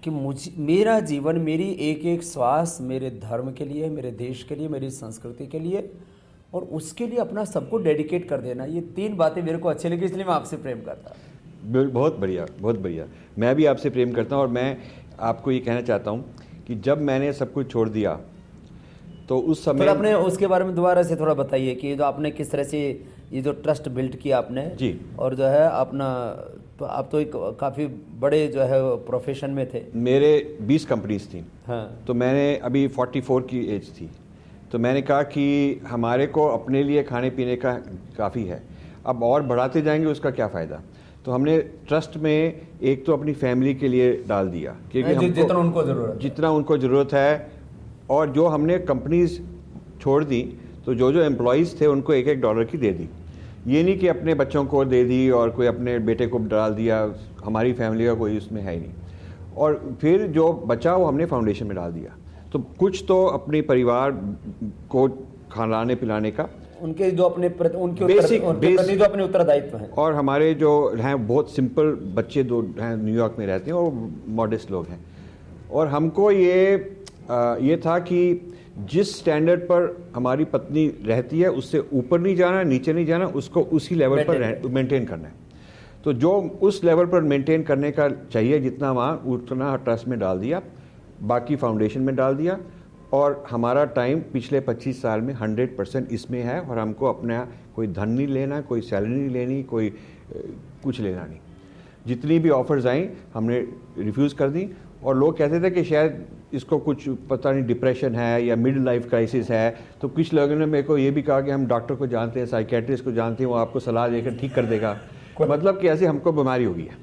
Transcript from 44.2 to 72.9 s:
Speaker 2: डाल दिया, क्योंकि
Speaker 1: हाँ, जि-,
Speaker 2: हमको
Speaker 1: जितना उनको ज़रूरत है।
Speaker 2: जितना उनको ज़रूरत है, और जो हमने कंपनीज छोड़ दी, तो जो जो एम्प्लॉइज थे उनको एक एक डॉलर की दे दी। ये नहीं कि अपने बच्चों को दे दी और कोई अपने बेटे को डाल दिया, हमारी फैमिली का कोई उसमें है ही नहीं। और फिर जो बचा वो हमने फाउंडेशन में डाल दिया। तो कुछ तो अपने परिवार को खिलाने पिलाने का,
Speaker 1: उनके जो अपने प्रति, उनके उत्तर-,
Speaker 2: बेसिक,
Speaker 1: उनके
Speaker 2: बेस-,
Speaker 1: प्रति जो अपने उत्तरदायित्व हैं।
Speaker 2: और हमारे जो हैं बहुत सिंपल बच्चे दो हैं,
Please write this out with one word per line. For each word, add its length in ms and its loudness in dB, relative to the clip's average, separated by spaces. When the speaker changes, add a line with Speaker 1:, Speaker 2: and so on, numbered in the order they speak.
Speaker 2:
डाल 200 2
दिया, 280 -8
क्योंकि 200 0
Speaker 1:
हाँ, 80 2
जि-, 100 2
Speaker 2:
हमको 120 2
Speaker 1:
जितना 160 2
उनको 260 2
ज़रूरत 280 -2
है। 60 -8
Speaker 2:
जितना 320 0
उनको 280 2
ज़रूरत 340 4
है, 380 2
और 200 2
जो 160 4
हमने 320 2
कंपनीज 680 0
छोड़ 240 4
दी, 340 -2
तो 80 0
जो 180 4
जो 100 4
एम्प्लॉइज 580 2
थे 60 6
उनको 260 4
एक 160 4
एक 120 2
डॉलर 240 2
की 140 -8
दे 120 2
दी। 180 -4
ये 160 4
नहीं 160 2
कि 100 2
अपने 260 2
बच्चों 300 0
को 200 2
दे 200 4
दी 260 4
और 200 4
कोई 160 2
अपने 320 0
बेटे 280 0
को 120 -2
डाल 360 2
दिया, 400 0
हमारी 280 2
फैमिली 320 0
का 100 4
कोई 220 -2
उसमें 260 -8
है 120 -6
ही 60 -4
नहीं। 120 -12
और 440 0
फिर 260 4
जो 260 4
बचा 440 0
वो 80 4
हमने 200 2
फाउंडेशन 420 0
में 100 -6
डाल 160 -6
दिया। 240 -12
तो 60 -2
कुछ 500 -2
तो 180 6
अपने 360 0
परिवार 720 2
को 180 4
खिलाने 420 0
पिलाने 360 -2
का, 180 -6
Speaker 1:
उनके 300 -2
जो 120 2
अपने 260 2
प्रति, 300 0
उनके 260 -2
उत्तर-, 160 8
Speaker 2:
बेसिक, 240 4
Speaker 1:
उनके 160 0
Speaker 2:
बेस-, 220 6
Speaker 1:
प्रति 160 2
जो 60 6
अपने 200 2
उत्तरदायित्व 520 2
हैं। 140 -10
Speaker 2:
और 240 2
हमारे 400 4
जो 340 4
हैं 380 0
बहुत 240 2
सिंपल 420 2
बच्चे 500 -2
दो 200 0
हैं, 340 -4